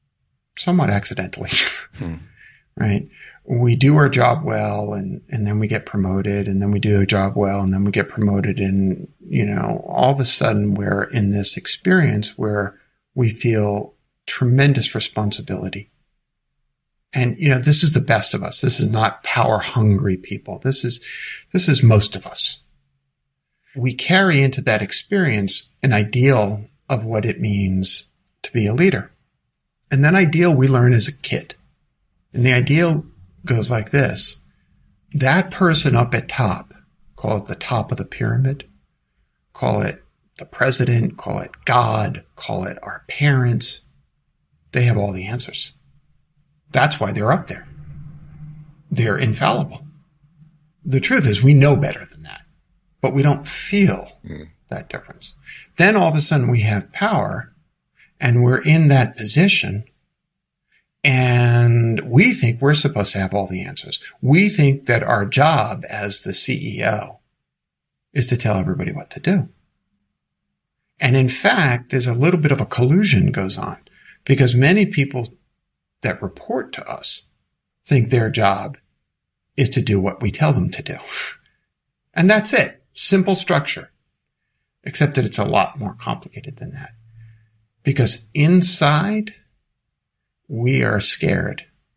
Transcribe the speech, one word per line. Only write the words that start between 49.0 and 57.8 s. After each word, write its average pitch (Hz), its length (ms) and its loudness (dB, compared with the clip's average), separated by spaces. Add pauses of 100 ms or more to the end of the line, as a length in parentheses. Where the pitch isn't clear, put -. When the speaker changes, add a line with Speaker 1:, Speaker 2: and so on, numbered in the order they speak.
Speaker 1:
infallible. - 640 -2 (1040)
The 135 140 0
truth 240 260 2
is 104 160 0
we 135 100 8
know 143 240 8
better - 300 -4
than - 160 -20
that, - 240 -20 (560)
but 127 100 0
we 139 100 2
don't 143 240 2
feel - 800 0
Speaker 2:
Mm. 78 280 -16 (180)
Speaker 1:
that - 180 -12
difference. - 460 -16 (420)
Then 202 200 4
all 180 120 4
of 156 60 0
a 151 80 0
sudden 135 260 0
we 117 120 2
have 104 320 -2
power - 600 -4 (640)